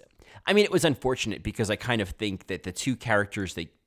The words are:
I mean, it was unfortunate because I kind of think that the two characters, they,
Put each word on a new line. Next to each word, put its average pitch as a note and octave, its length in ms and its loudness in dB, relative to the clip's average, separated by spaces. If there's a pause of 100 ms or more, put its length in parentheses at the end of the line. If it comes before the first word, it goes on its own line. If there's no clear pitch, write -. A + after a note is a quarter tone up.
(460)
I F3 80 4
mean, G#3 120 8
it E3+ 60 -4
was F3+ 120 4
unfortunate B2+ 600 0
because G#2+ 260 -2
I G#2+ 80 0
kind A#2+ 240 0
of F#2 80 -2
think G2+ 380 -6
that F#2 160 -6
the F#2 100 -6
two - 240 -2
characters, G2+ 560 -2
they, E2+ 160 -8 (180)